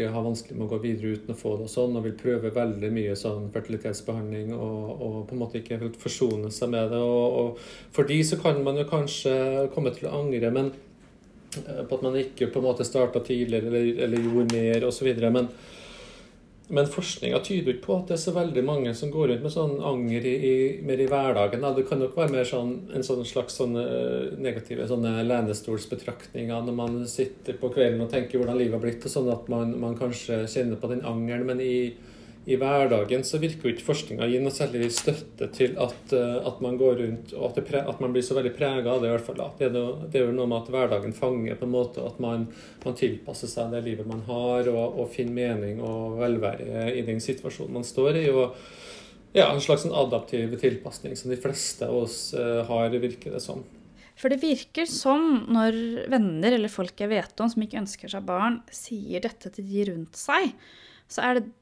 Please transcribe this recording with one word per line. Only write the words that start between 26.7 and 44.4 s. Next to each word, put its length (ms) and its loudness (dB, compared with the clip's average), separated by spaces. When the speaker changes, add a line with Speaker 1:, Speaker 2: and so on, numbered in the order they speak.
Speaker 1:
man 160 -2
sitter 480 -4
på 160 -2
kvelden 320 4
og 80 -4
tenker 240 0
hvordan 240 2
livet 160 2
har 80 0
blitt, 160 -2
og 140 -4
sånn 180 2
at 160 -8
man, 320 0
man 160 -2
kanskje 480 -2
kjenner 320 0
på 160 -4
den 80 -4
angeren. 480 -2
Men 160 0
i, 80 2
i 80 4
hverdagen 680 4
så 160 -2
virker 300 0
jo 60 2
ikke 100 -10
forskningen 400 0
å 60 2
gi 100 4
noe 140 0
særlig 320 0
støtte 560 -2
til 260 2
at, 380 -2
eh, 220 2
at 160 -8
man 160 -2
går 220 6
rundt, 340 -4
og 140 -2
at 80 -2
det 100 -2
pre-, 160 0
at 160 -6
man 140 0
blir 100 2
så 140 -2
veldig 180 0
preget 320 0
av 140 2
det 80 2
i 20 2
hvert 140 0
fall, 160 -8
da. 60 -6
Det 100 2
er 60 0
noe, 340 -2
det 100 0
er 60 6
jo 140 2
noe 100 2
med 140 0
at 100 -10
hverdagen 420 2
fanger 460 -2
på 80 -2
en 60 0
måte, 320 0
at 180 -8
man, 240 -2
man 120 -4
tilpasser 540 -2
seg 220 -2
det 100 -2
livet 240 -6
man 180 -6
har, 460 2